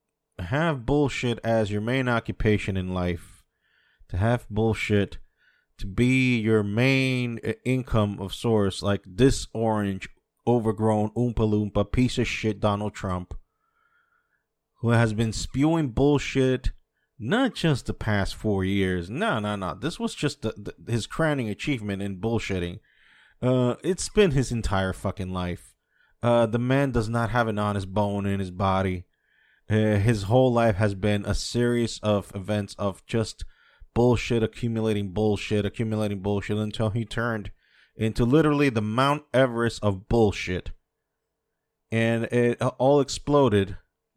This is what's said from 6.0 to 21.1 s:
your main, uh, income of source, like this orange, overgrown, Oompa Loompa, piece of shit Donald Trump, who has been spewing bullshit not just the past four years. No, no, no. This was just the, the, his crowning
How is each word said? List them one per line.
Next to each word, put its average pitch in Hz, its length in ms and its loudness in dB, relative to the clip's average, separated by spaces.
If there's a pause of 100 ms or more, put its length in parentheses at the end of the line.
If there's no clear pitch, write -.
your 110 240 2
main, 123 840 0
uh, 110 80 -2 (100)
income 113 560 0
of 92 140 -8
source, 107 480 0
like 101 240 -2
this 113 480 2
orange, 107 560 -2 (380)
overgrown, 110 640 2
Oompa 120 240 -2
Loompa, 104 560 0
piece 127 260 2
of 120 100 0
shit 107 320 -4
Donald 104 360 -2
Trump, 90 400 -6 (1500)
who 113 80 0
has 117 240 4
been 110 200 -2
spewing 156 560 0
bullshit 131 840 2 (480)
not 208 340 0
just 151 320 0
the - 80 -4
past 104 420 -2
four 98 280 0
years. 92 460 -2
No, 156 300 -2
no, 104 160 -4
no. 92 200 -6
This 123 240 -8
was 226 160 -6
just - 280 -4
the, 110 120 -4
the, 101 360 -12
his 113 140 -2
crowning 143 440 -2